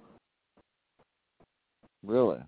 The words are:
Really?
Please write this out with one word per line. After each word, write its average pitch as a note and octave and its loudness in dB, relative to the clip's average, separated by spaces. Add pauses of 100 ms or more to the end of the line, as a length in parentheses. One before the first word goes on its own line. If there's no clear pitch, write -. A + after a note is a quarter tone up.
(2000)
Really? G#2+ 2